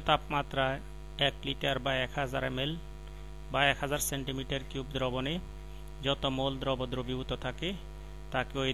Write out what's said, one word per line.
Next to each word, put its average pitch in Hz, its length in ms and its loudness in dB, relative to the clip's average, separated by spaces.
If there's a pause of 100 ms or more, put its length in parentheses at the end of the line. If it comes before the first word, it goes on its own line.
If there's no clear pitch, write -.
তাপমাত্রায় 143 680 4 (480)
এক 135 80 4 (100)
লিটার 139 400 0
বা 139 80 4 (120)
এক 123 160 -4
হাজার 131 300 0
এমএল 131 220 0 (760)
বা 127 100 4 (100)
এক 131 100 2
হাজার 143 280 2
সেন্টিমিটার 135 640 -2
কিউব 135 160 -4 (100)
দ্রবণে 131 380 2 (680)
যত 135 200 2 (140)
মোল 135 160 2 (100)
দ্রব 135 180 2 (120)
দ্রবীভূত 127 400 -2 (120)
থাকে, 131 240 -2 (640)
তাকে 127 240 0 (100)
ওই 131 100 4